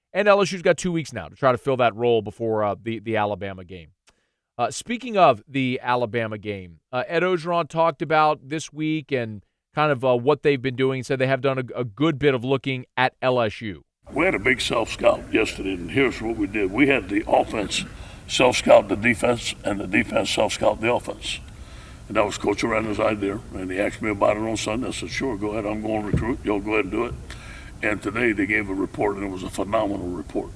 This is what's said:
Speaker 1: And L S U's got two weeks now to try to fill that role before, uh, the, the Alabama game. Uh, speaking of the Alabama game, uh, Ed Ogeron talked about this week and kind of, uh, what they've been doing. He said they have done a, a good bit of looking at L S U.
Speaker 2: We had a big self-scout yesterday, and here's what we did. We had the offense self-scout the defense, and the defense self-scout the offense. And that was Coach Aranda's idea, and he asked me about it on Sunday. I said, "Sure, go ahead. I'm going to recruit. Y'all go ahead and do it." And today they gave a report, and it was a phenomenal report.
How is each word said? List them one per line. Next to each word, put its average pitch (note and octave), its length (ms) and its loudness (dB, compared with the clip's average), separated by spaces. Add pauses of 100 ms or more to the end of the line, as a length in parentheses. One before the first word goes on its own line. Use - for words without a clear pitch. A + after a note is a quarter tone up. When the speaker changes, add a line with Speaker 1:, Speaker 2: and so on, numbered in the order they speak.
(120)
Speaker 1:
And G#3 140 2
L G3+ 140 8
S F3 100 2
U's F3+ 120 -6
got A#3 160 4
two F3+ 120 -2
weeks E3 220 -4
now F#2+ 160 -8
to - 80 -20
try C3 160 4
to A#2+ 60 0
fill C3+ 180 0
that A#2 180 4
role A#2 280 4
before, G#2+ 420 -2
uh, G2+ 160 0
the, A2+ 180 -6
the A2 180 -4
Alabama G2 480 -2
game. E2+ 260 -16 (680)
Uh, A#2+ 120 0
speaking A3+ 460 -6
of C#3 320 6
the C3 340 -2
Alabama A#2 540 -2
game, F#2+ 440 -10 (120)
uh, B2+ 160 -2
Ed E3+ 140 0
Ogeron E3+ 440 0
talked E3 360 0
about D3+ 440 2
this D3+ 240 -8
week D#3 400 -4
and A2+ 320 -4 (320)
kind D3+ 160 2
of, C3 140 0
uh, B2+ 100 6
what C3 280 2
they've C#3+ 180 2
been B2+ 160 -2
doing. C3 220 2
He B2+ 40 -6
said C3+ 160 -2
they B2+ 100 2
have C3+ 120 2
done C3 180 0
a, A#2+ 220 -6
a C3 40 0
good C#3+ 340 0
bit C#3 160 4
of A#2 100 -2
looking C3 400 -2 (100)
at B2+ 280 2
L B2+ 180 2
S A2 220 -2
U. F2 220 -10 (280)
Speaker 2:
We D3 120 2
had F#3 100 2
a G#2+ 60 -2
big B2 200 2
self-scout - 720 0
yesterday, G2 420 0
and E2+ 160 -8
here's B2 300 2
what A2+ 160 -2
we G#2+ 100 0
did. G2 260 -2
We C3 160 4
had A#2 200 2
the G2+ 180 0
offense - 580 0 (420)
self-scout B2 600 6
the G2+ 80 0
defense, A#2 580 0 (100)
and G2+ 160 -2
the G2 60 -6
defense G#2 440 0
self-scout G#2+ 500 2
the A2+ 120 2
offense. - 460 -6 (680)
And G2+ 80 -2
that G#2+ 100 4
was F#2+ 100 -4
Coach - 280 0
Aranda's A2 360 0
idea, G#2+ 400 0 (140)
and F#2 160 -6
he F#2 100 -2
asked - 220 -2
me G#2+ 80 0
about G#2 260 4
it G#2+ 60 -4
on A2+ 140 -2
Sunday. G#2+ 320 -4
I - 20 -6
said, F2+ 200 -8
"Sure, B2+ 280 -4
go G#2 140 -4
ahead. G#2+ 120 -4
I'm G#2+ 160 -4
going G#2+ 220 -2
to G#2 80 -6
recruit. A2+ 340 -2
Y'all G2+ 160 0
go G#2 120 -4
ahead G#2+ 140 2
and F#2 60 -6
do A#2 120 0
it." A#2+ 100 -6 (680)
And G#2 200 -2
today A2+ 300 2
they G2+ 120 2
gave G#2+ 240 0
a F#2+ 60 -4
report, G2 420 -2
and G2 80 -6
it G2 60 -4
was F#2 140 -8
a F#2 40 -6
phenomenal G2 600 -2
report. F2 480 -6